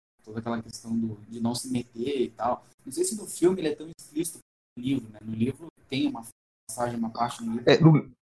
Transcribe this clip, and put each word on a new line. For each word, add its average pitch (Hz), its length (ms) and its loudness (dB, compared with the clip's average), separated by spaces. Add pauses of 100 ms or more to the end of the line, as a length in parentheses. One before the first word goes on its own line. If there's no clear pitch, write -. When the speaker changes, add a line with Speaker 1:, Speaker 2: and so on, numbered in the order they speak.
(240)
Speaker 1:
toda 107 140 -10
aquela 117 240 -4
questão - 360 -6
do, 110 180 -2 (120)
de 117 120 -10
não 117 140 0
se 131 160 -6
meter 123 520 -2
e 110 80 0
tal. 120 340 -2 (220)
Não 131 60 -12
sei - 120 0
se 220 120 -2
no 190 100 -10
filme 185 340 2
ele 151 80 0
é 147 60 -2
tão 160 240 -14
explícito - 400 -6
quanto - 400 -20
no 123 60 -12
livro, 123 260 -2
né? 107 120 -20
No 110 120 -8
livro 123 320 -2 (220)
tem - 200 2
uma 233 140 -4 (460)
passagem, 120 300 -2
uma 113 120 -2
parte 120 340 -2
no 113 80 -4
livro. 120 180 2
Speaker 2:
É, 139 80 8
no 156 320 8 (300)